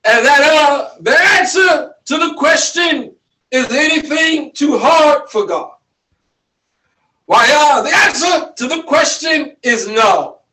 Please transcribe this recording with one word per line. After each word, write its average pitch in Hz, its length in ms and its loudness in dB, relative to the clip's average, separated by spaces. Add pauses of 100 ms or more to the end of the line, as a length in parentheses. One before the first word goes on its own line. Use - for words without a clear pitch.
And 226 200 2
that, 285 180 4
uh, 294 480 2 (100)
the 240 180 2
answer 370 760 0 (100)
to 302 140 -6
the 320 160 -4
question, 294 800 -2 (360)
"Is 254 200 -2
anything 311 800 -2
too 277 260 -2
hard 294 520 2
for 208 160 -2
God?" - 260 -6 (1500)
Why, 233 240 4
uh, 294 320 2
the - 140 -2
answer 330 600 -2
to 247 120 -8
the 320 160 -6
question 311 760 -2
is 220 260 -4
no. 208 520 0 (120)